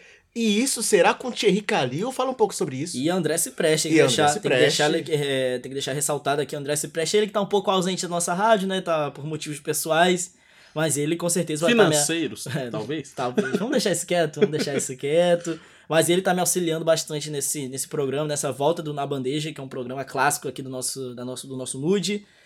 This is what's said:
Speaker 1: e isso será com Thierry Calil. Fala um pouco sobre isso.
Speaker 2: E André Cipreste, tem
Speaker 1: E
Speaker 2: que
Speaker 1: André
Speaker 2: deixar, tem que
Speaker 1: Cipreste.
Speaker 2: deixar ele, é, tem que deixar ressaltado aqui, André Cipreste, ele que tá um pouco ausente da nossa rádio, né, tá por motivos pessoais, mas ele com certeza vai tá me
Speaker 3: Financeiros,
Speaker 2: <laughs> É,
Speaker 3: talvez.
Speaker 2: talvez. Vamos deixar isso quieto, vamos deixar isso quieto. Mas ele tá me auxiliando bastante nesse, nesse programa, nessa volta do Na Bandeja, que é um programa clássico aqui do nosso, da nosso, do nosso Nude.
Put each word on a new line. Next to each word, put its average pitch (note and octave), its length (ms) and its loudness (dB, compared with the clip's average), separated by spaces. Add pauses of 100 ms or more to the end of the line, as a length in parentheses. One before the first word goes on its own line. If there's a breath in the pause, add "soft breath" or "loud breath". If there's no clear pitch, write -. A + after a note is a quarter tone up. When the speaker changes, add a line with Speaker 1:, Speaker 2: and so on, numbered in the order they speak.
(340 soft breath)
Speaker 1:
e A3+ 280 2
isso C4+ 200 -2
será G3+ 320 4
com B3+ 160 -6
Thierry G#3 300 2
Calil. F3 540 -2
Fala C4 160 -2
um B3+ 40 -4
pouco G#3+ 220 2
sobre C#3+ 220 -4
isso. D#3 180 -6
Speaker 2:
E C3+ 140 0
André E3+ 280 0
Cipreste, E3 520 0
tem - 20 2
Speaker 1:
E D#3+ 40 4
Speaker 2:
que D3+ 60 8
Speaker 1:
André C3 140 6
Speaker 2:
deixar, D#3 100 2
tem D3 80 4
que D3 80 -2
Speaker 1:
Cipreste. C#3 200 2
Speaker 2:
deixar D3 320 4
ele, D#3 320 -2
é, C3 340 0
tem B2+ 100 -12
que C3 60 -10
deixar C3+ 160 -4
ressaltado C#3+ 500 -2
aqui, F#3+ 140 -4
André D3 220 -2
Cipreste, - 400 -2
ele G#3+ 100 2
que G#3 60 -10
tá G#3 80 0
um G3 60 -2
pouco G3 220 0
ausente F#3 340 0
da F#3 60 -6
nossa F3 240 -2
rádio, G3+ 320 4
né, F#3+ 140 -2
tá D#3+ 320 0
por C#3+ 140 -12
motivos D3+ 340 -6
pessoais, F3 760 2 (380 soft breath)
mas D#3 240 0
ele D3+ 200 0
com E3+ 100 -2
certeza E3 380 0
vai A#3+ 100 6
tá A3 80 8
me E3+ 60 6
Speaker 3:
Financeiros, D3+ 580 0
Speaker 2:
<laughs> A#2+ 80 -6
É, C3 140 -4
Speaker 3:
talvez. A2+ 420 -6
Speaker 2:
talvez. C3 460 -2
Vamos A#3 140 -2
deixar A3 200 2
isso E3+ 160 -4
quieto, E3 320 0
vamos C#3+ 120 4
deixar D3+ 260 -2
isso C3 180 -4
quieto. E3 640 2 (320 soft breath)
Mas D#3+ 160 4
ele F3+ 140 4
tá F#3 140 2
me F#3 40 0
auxiliando E3 460 0
bastante D#3 460 0
nesse, C#3+ 360 -4
nesse C3 200 -8
programa, D3 400 -2
nessa C#3+ 240 -2
volta D3 320 2
do D3+ 100 -6
Na C#3+ 140 -4
Bandeja, C#3+ 440 -4
que C#3 80 -14
é C#3 40 -10
um C3 40 -12
programa C3 380 -8
clássico C#3+ 420 0
aqui C3 140 -8
do C3 80 -10
nosso, B2+ 460 -8
da B2 100 -10
nosso, B2+ 220 -10
do C3 100 -10
nosso C3 220 -8
Nude. G3 480 -2 (180 soft breath)